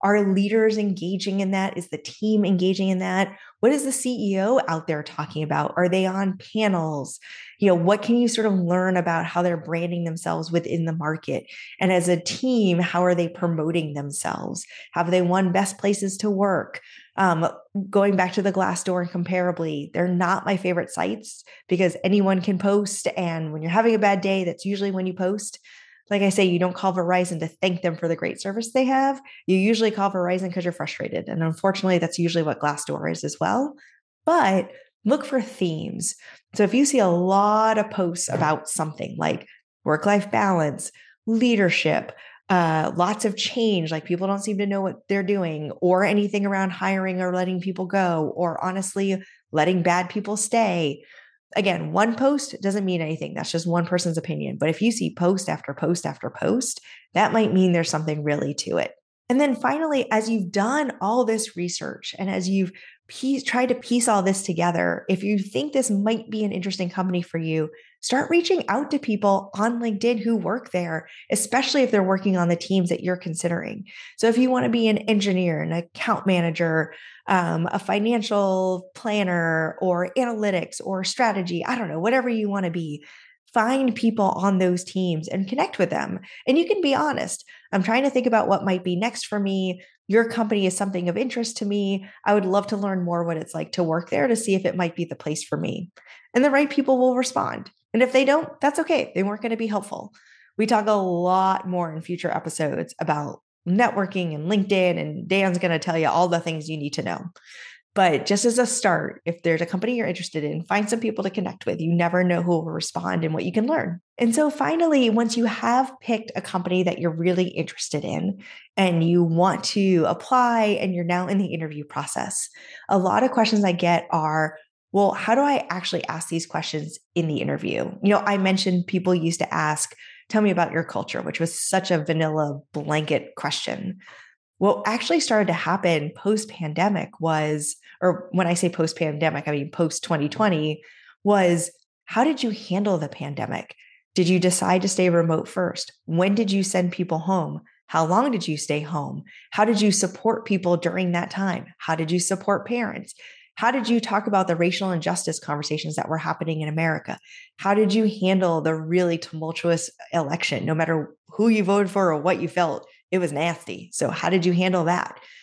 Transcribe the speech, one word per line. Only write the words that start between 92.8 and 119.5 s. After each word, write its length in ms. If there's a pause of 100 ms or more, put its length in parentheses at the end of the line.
more 200
what 140
it's 180
like 180
to 100
work 280
there 160
to 80
see 180
if 120
it 100
might 200
be 100
the 100
place 280
for 140
me." 320 (440)
And 120
the 60
right 180
people 300
will 160
respond. 560 (200)
And 120
if 80
they 120
don't, 260 (120)
that's 180
okay. 360
They 80
weren't 180
gonna 160
be 100
helpful. 460 (440)
We 100
talk 180
a 60
lot 760
more 240
in 100
future 280
episodes 680
about 420 (260)
networking 680
and 160
LinkedIn, 480
and 280
Dan's 300
gonna 220
tell 180
you 100
all 200
the 120
things 300
you 80
need 160
to 100
know. 220 (680)
But 320
just 180
as 140
a 80
start, 580
if 160
there's 200
a 40
company 300
you're 120
interested 360
in, 200
find 240
some 120
people 240
to 80
connect 340
with. 160
You 100
never 320
know 200
who 80
will 140
respond 600
and 80
what 100
you 80
can 140
learn. 340 (200)
And 140
so 180
finally, 580
once 260
you 100
have 540
picked 360
a 60
company 420
that 160
you're 120
really 360
interested 580
in 360 (360)
and 260
you 200
want 420